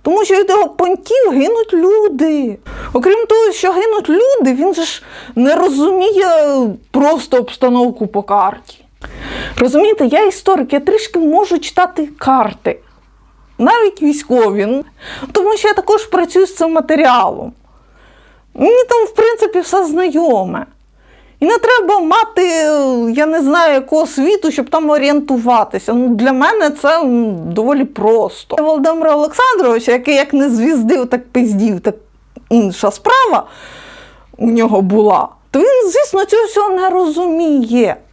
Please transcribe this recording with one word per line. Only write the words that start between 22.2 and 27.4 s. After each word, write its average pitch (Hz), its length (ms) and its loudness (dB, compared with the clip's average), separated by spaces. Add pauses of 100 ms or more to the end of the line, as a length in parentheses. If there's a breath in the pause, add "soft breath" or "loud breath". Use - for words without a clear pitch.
я 302 100 0
не 320 160 -2
знаю, 302 320 2
якого 277 340 0
світу, 330 440 -2
щоб 254 180 -6
там 320 200 -2
орієнтуватися. 262 1040 0
Ну, 247 140 0
для 240 260 2
мене 320 360 0
це, 294 320 0
м, 233 340 -2 (180)